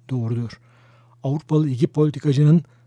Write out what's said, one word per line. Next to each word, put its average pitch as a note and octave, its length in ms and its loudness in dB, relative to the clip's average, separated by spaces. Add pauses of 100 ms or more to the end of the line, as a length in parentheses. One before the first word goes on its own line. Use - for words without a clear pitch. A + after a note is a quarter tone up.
doğrudur. A#2 500 -6 (640)
Avrupalı D3+ 460 -2
iki B2+ 180 0
politikacının D3+ 760 2 (240)